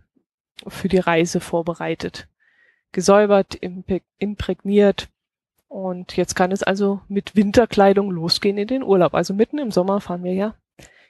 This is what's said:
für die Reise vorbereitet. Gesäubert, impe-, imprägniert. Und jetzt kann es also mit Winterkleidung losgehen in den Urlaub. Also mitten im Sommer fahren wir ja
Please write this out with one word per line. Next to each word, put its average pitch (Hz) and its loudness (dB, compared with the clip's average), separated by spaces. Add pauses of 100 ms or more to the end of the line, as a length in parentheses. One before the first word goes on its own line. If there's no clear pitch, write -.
(680)
für - -6
die 185 2
Reise 170 0
vorbereitet. 165 -6 (640)
Gesäubert, 196 2
impe-, 185 -8 (160)
imprägniert. 202 0 (580)
Und 185 -10
jetzt 180 -2
kann 185 2
es 196 -2
also 196 0
mit 196 -6
Winterkleidung 202 4
losgehen 180 -2
in 208 -4
den 262 -4
Urlaub. 190 4
Also 175 -2
mitten 226 0
im 262 -4
Sommer 190 -2
fahren 180 -8
wir 180 -4
ja 202 -4 (560)